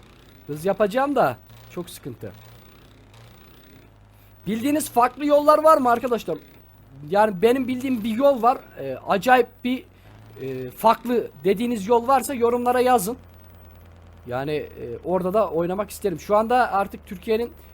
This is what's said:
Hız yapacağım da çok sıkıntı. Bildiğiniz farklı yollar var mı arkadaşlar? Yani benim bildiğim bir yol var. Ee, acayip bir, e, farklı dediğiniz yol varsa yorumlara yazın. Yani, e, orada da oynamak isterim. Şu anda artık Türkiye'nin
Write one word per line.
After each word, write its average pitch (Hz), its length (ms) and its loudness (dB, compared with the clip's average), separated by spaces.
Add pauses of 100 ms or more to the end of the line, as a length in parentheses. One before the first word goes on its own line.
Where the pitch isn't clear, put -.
(460)
Hız 151 180 -10
yapacağım 220 520 0
da 151 200 0 (340)
çok 175 200 -12
sıkıntı. 113 420 -16 (2250)
Bildiğiniz 277 440 -2
farklı 247 360 0
yollar 294 360 4
var 311 160 6
mı 247 120 0
arkadaşlar? 233 480 -2 (720)
Yani 196 320 2
benim 240 260 2
bildiğim 254 360 -4
bir 226 60 -4
yol 254 320 2
var. 262 160 2 (200)
Ee, 135 180 -8 (120)
acayip 240 400 4 (160)
bir, 247 200 -4 (560)
e, 131 300 -10
farklı 233 600 0 (140)
dediğiniz 202 420 -2
yol 233 220 2
varsa 269 260 2
yorumlara 240 460 0
yazın. 247 360 2 (1120)
Yani, 131 260 -6
e, 127 520 -8
orada 180 300 -2
da 202 160 2
oynamak 175 400 -4
isterim. 175 300 -6
Şu 208 160 0
anda 226 360 2
artık 196 340 -4
Türkiye'nin 226 460 -4 (220)